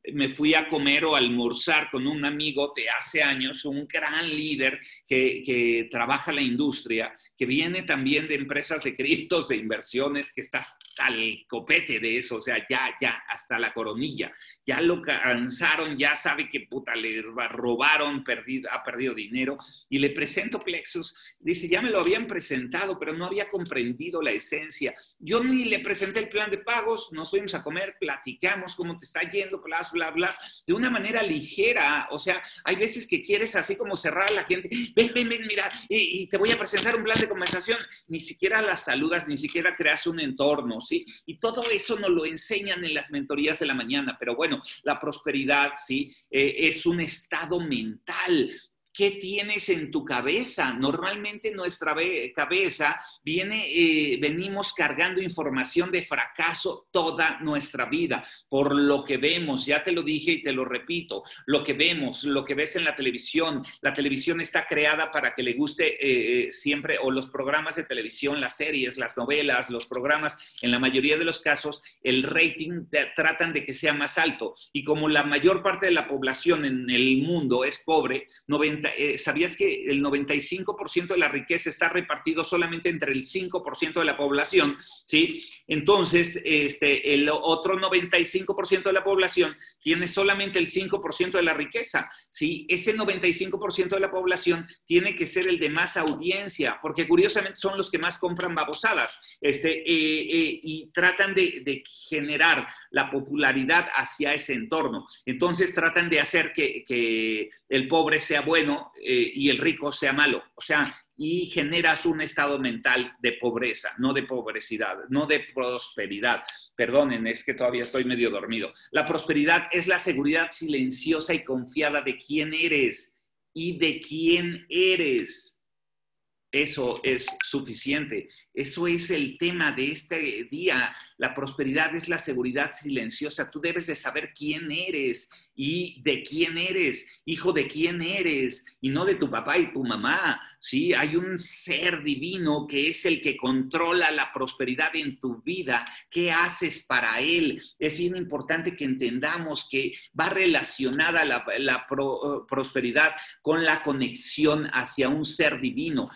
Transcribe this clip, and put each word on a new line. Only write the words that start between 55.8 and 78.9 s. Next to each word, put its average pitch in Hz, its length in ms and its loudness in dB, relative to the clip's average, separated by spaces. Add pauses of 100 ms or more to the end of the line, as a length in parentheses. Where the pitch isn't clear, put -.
de 175 100 0
fracaso 165 880 -2
toda 160 480 2
nuestra 143 480 -2
vida, 139 400 -2 (220)
por 139 260 2
lo 143 300 4
que 135 120 0
vemos, 147 480 0
ya 147 160 2
te 185 120 -2
lo 170 100 0
dije 156 300 0
y 160 100 -2
te 143 100 -2
lo 131 120 0
repito, 123 580 -6 (240)
lo 143 160 4
que 143 120 0
vemos, 147 500 0
lo 139 200 2
que 139 100 -4
ves 151 200 -2
en 170 80 -2
la 151 140 0
televisión. 135 640 -2 (180)
La 135 120 0
televisión 143 480 0
está 160 260 -2
creada 151 460 2
para 135 240 -2
que 127 80 -2
le 123 80 0
guste, 147 420 0
eh, 123 540 2
eh, - 40 -8
siempre, 147 480 -2
o 131 120 0
los 131 160 -2
programas 151 480 -2
de 165 80 -4
televisión, 131 560 -4
las 123 160 -4
series, 135 420 -2
las 117 180 -4
novelas, 127 540 0
los 120 160 -4
programas, 143 500 0 (260)
en 120 100 4
la 123 80 4
mayoría 131 360 4
de 165 80 0
los 165 160 -2
casos, 147 400 0 (220)
el 131 220 4
rating 160 640 0
de-, 143 240 0
tratan 165 380 2
de 151 120 -2
que 135 80 -6
sea 147 220 2
más 143 240 -2
alto. 147 360 0 (180)
Y 143 100 -4
como 151 260 2
la 147 140 4
mayor 147 400 4
parte 185 240 2
de 175 60 6
la 156 160 2
población 139 560 2
en 127 260 -2
el 131 280 6
mundo 139 460 2
es - 220 -2
pobre, 139 400 2 (220)
noventa 147 320 2 (160)